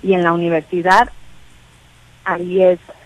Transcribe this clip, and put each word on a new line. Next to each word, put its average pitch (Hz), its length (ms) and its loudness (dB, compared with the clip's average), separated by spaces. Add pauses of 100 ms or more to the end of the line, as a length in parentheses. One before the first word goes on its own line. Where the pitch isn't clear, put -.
Y 190 120 0
en 180 100 0
la 170 80 2
universidad, 170 760 0 (1120)
ahí 180 380 -4
es, 180 180 2 (260)